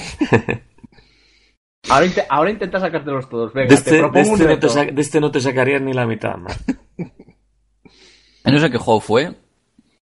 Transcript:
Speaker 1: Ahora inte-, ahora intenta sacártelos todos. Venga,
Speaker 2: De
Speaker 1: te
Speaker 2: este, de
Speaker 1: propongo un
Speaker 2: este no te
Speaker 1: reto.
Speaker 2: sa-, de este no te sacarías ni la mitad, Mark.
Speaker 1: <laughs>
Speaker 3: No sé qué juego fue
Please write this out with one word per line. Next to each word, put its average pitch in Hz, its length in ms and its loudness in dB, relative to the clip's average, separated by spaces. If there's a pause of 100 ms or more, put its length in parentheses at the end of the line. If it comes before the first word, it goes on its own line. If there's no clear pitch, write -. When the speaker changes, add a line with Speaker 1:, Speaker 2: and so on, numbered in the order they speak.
(1900)
Speaker 1:
Ahora 139 160 4
inte-, 185 240 -2
ahora 151 220 0
intenta 196 280 -6
sacártelos 143 500 -6
todos. 113 240 -6
Venga, 131 160 0
Speaker 2:
De 139 60 8
Speaker 1:
te 135 40 6
Speaker 2:
este, 165 140 -2
de 156 60 6
Speaker 1:
propongo 160 300 2
un 220 60 2
Speaker 2:
este 185 80 2
no 160 60 6
te 151 60 4
Speaker 1:
reto. 151 140 0
Speaker 2:
sa-, 143 160 0
de 135 160 -2
este 151 180 -2
no 147 120 0
te 147 100 -2
sacarías 131 400 0
ni 135 120 -4
la 123 120 -2
mitad, 110 320 -6
Mark. 90 200 -12 (400)
Speaker 1:
<laughs> 170 140 -10 (1300)
Speaker 3:
No 139 140 4
sé 156 120 2
qué 120 60 -2
juego 113 220 2
fue 131 340 0 (680)